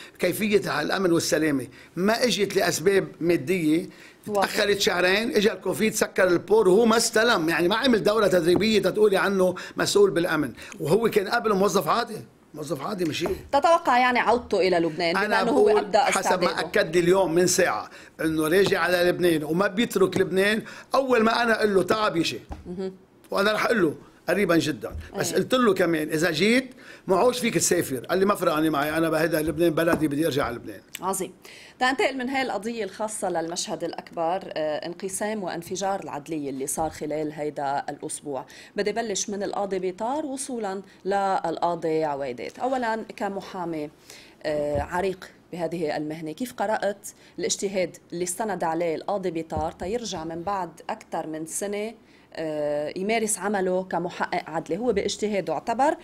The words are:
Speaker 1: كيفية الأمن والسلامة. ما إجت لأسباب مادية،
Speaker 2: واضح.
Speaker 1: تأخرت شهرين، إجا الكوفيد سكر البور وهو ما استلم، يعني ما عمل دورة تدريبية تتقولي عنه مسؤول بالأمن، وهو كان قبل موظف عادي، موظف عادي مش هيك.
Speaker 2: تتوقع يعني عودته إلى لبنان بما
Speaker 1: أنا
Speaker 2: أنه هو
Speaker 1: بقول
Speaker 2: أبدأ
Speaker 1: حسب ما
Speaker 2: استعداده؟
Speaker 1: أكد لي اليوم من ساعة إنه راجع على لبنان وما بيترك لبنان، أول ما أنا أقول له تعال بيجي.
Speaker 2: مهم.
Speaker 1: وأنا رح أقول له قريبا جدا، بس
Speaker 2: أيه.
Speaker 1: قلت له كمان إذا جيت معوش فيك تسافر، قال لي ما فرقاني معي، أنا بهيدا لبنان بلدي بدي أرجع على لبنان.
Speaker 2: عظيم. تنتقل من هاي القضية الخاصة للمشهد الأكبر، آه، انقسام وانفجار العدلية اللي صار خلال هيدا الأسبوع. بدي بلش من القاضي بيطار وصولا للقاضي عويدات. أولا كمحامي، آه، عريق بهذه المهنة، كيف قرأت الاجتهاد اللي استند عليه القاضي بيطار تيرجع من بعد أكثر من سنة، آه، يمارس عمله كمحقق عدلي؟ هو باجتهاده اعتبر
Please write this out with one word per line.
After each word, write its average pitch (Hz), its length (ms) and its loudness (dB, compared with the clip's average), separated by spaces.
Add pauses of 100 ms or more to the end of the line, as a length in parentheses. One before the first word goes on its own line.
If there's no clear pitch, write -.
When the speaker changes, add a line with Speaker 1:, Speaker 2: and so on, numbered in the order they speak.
(200)
Speaker 1:
كيفية 160 640 0
الأمن 185 300 0
والسلامة. 151 560 2 (280)
ما 208 280 2
إجت 196 320 0
لأسباب 180 520 2 (120)
مادية، 165 720 0 (380)
Speaker 2:
واضح. 202 140 0
Speaker 1:
تأخرت 202 380 0
شهرين، 190 560 2
إجا 208 180 4
الكوفيد 190 400 -2
سكر 196 340 2
البور 185 420 4
وهو 214 160 6
ما 226 120 6
استلم، 220 520 2
يعني 165 180 2
ما 202 80 2
عمل 226 280 2
دورة 208 240 4
تدريبية 180 540 4
تتقولي 208 360 4
عنه 185 380 2 (220)
مسؤول 196 340 4
بالأمن، 156 420 0 (260)
وهو 190 300 2
كان 202 180 2
قبل 220 260 0
موظف 185 340 2
عادي، 220 300 0 (360)
موظف 151 280 -6
عادي 196 240 -4
مش 151 180 -2
هيك. 185 140 -2 (140)
Speaker 2:
تتوقع 330 480 4
يعني 247 200 4
عودته 214 400 2
إلى 180 200 4
لبنان 165 340 0
بما 196 120 2
Speaker 1:
أنا 202 160 2
Speaker 2:
أنه 226 100 0
هو 208 140 6
Speaker 1:
بقول 214 120 6
Speaker 2:
أبدأ 202 220 2
Speaker 1:
حسب 190 160 2
ما 196 60 2
Speaker 2:
استعداده؟ 185 380 0
Speaker 1:
أكد 170 380 0
لي 175 60 4
اليوم 180 300 4
من 175 140 4
ساعة 139 420 0 (320)
إنه 156 260 0
راجع 185 320 4
على 175 180 2
لبنان 175 460 2
وما 170 240 0
بيترك 185 500 0
لبنان، 190 440 2 (340)
أول 254 280 4
ما 233 200 2
أنا 226 160 2
أقول 208 160 2
له 180 80 6
تعال 214 300 0
بيجي. 156 260 -2 (260)
Speaker 2:
مهم. 190 280 -8 (380)
Speaker 1:
وأنا 202 220 2
رح 208 120 0
أقول 240 160 2
له 147 140 2 (340)
قريبا 180 280 2
جدا، 131 380 -2 (220)
بس 151 160 -4
Speaker 2:
أيه. 190 60 2
Speaker 1:
قلت 190 140 0
له 247 200 4
كمان 165 360 0
إذا 160 220 0
جيت 226 420 2 (340)
معوش 214 320 4
فيك 233 140 -2
تسافر، 156 520 0
قال 185 140 0
لي 196 60 4
ما 202 100 2
فرقاني 160 340 0
معي، 151 280 0
أنا 165 120 0
بهيدا 160 320 2
لبنان 160 280 0
بلدي 156 380 2
بدي 143 180 -2
أرجع 139 200 0
على 120 100 -4
لبنان. 107 240 -14 (220)
Speaker 2:
عظيم. 185 320 -4 (460)
تنتقل 269 380 0
من 247 120 -4
هاي 269 120 -2
القضية 226 420 -4
الخاصة 214 460 -6
للمشهد 170 540 -4
الأكبر، 165 640 -4
آه، 151 380 -4
انقسام 196 580 -6
وانفجار 180 600 -6
العدلية 143 460 -8
اللي 135 180 -6
صار 156 220 -2
خلال 151 440 -6
هيدا 147 560 -4
الأسبوع. 143 560 -8 (300)
بدي 202 160 -2
بلش 220 380 -4
من 202 140 -6
القاضي 190 360 -4
بيطار 214 460 -4
وصولا 233 560 -6 (240)
للقاضي 175 960 0
عويدات. 139 560 -6
أولا 233 460 -2 (100)
كمحامي، 180 720 -6 (540)
آه، 147 380 -2
عريق 180 480 -4 (220)
بهذه 165 460 -4
المهنة، 156 340 -6
كيف 247 220 -8
قرأت 208 540 -2 (320)
الاجتهاد 185 580 -4 (160)
اللي 170 100 -6
استند 185 400 -4
عليه 165 320 0
القاضي 185 360 -4
بيطار 160 400 -4
تيرجع 190 520 -6
من 165 200 -8
بعد 190 260 -4 (200)
أكثر 185 380 -8
من 156 180 -8
سنة، 208 480 -6 (400)
آه، 151 600 -2
يمارس 214 420 0
عمله 185 460 0
كمحقق 180 640 -4
عدلي؟ 156 280 -4
هو 233 160 0
باجتهاده 196 600 -2
اعتبر 254 500 0